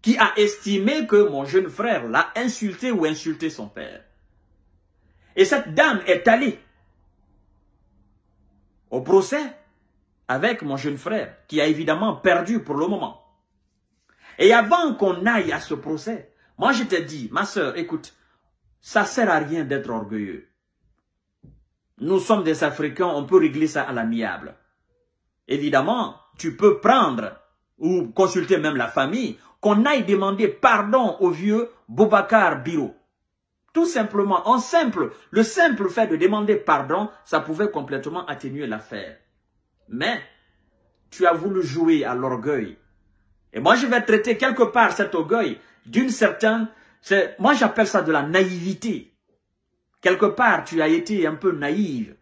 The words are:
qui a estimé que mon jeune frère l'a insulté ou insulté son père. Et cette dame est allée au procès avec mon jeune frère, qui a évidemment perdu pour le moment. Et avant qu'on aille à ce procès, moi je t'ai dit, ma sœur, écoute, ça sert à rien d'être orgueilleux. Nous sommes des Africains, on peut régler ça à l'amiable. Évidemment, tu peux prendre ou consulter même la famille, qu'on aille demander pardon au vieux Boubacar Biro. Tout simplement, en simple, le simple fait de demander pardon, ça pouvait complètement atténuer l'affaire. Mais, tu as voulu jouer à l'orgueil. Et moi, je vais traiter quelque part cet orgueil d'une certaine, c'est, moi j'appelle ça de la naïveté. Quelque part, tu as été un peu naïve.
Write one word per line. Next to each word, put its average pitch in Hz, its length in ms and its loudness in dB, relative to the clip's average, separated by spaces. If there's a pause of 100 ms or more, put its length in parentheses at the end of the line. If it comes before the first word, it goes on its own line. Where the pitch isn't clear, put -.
qui 226 160 2
a 202 200 2
estimé 208 680 0
que 202 240 4
mon 139 160 -4
jeune 180 240 0
frère 190 380 -4
l'a 131 280 0
insulté 233 560 -4
ou 175 140 0
insulté 156 460 -4
son 107 160 -14
père. - 360 -16 (1300)
Et 185 100 6
cette 214 300 -2
dame 262 320 4
est 180 200 2
allée 233 320 2 (2250)
au 127 120 -4
procès 196 520 0 (760)
avec 165 360 -2
mon 139 140 -6
jeune 143 200 -6
frère, 180 380 -8 (120)
qui 147 140 -2
a 151 60 2
évidemment 160 480 -2
perdu 180 480 0
pour 143 120 -6
le 160 120 -2
moment. 180 340 -6 (1160)
Et 208 140 8
avant 254 400 4
qu'on 185 320 -2
aille 202 260 0
à 143 80 -4
ce - 140 -10
procès, 160 580 -8 (260)
moi 226 140 2
je 240 120 0
t'ai 175 200 -2
dit, 139 280 -12
ma 185 140 -2
sœur, 160 320 -4
écoute, 165 380 -10 (640)
ça - 240 -2
sert 214 260 -2
à 160 100 2
rien 151 260 -4
d'être 135 240 -6
orgueilleux. 104 580 -8 (1500)
Nous 180 220 0
sommes 196 240 2
des 160 200 0
Africains, 151 440 -4
on 143 180 -4
peut 185 120 4
régler 156 300 2
ça 151 140 -4
à 131 100 -6
l'amiable. 113 640 -6 (920)
Évidemment, 147 680 -2 (220)
tu 160 180 -8
peux 202 240 4
prendre 156 520 2 (480)
ou 165 280 0
consulter 180 500 2
même 151 200 -2
la 117 100 -2
famille, 175 500 -2 (220)
qu'on 208 260 4
aille 285 180 2
demander 196 440 0
pardon 220 720 2
au 180 120 2
vieux 208 400 -2 (160)
Boubacar 196 720 2
Biro. 147 340 -6 (800)
Tout 330 120 2
simplement, 202 600 0
en 254 120 4
simple, 226 520 0 (200)
le 214 120 4
simple 220 460 2
fait 220 180 0
de 160 80 0
demander 208 400 2
pardon, 156 540 0 (160)
ça 156 140 -2
pouvait 160 320 -4
complètement 143 540 -8
atténuer 139 420 -10
l'affaire. 107 500 -12 (720)
Mais, 165 320 -6 (880)
tu 180 160 -2
as 170 80 6
voulu 185 300 -2
jouer 156 400 2
à 123 100 -4
l'orgueil. 123 640 -4 (760)
Et 110 60 -8
moi, 180 160 6
je 254 120 -2
vais 240 140 0
traiter 220 360 2
quelque 254 260 0
part 214 280 4
cet 196 240 -4
orgueil 165 440 -2 (260)
d'une 233 240 0
certaine, 220 600 0 (320)
c'est, - 380 0
moi 254 140 4
j'appelle 220 340 2
ça 190 140 0
de 156 100 -2
la 143 120 0
naïveté. 185 880 -4 (880)
Quelque 185 240 2
part, 202 400 0
tu 165 160 -2
as 156 60 2
été 170 380 0
un 151 100 -2
peu 180 180 -2
naïve. 143 680 -4